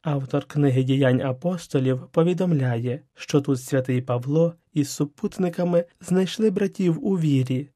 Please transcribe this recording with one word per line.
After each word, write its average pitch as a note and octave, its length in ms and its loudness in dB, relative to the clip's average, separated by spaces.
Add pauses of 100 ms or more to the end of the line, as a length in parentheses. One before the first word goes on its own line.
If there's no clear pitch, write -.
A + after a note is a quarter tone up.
Автор C#3 440 -2
книги C#3 380 2
"Діянь C3 380 4
апостолів" C3 880 -2
повідомляє, D3+ 880 0 (160)
що - 260 0
тут C3+ 200 -2
святий B2+ 400 -2
Павло C#3 520 0 (200)
із C#3+ 160 0
супутниками F3 960 -2 (160)
знайшли F#3+ 480 0
братів F#3 580 -2
у F#3+ 120 0
вірі C3+ 560 0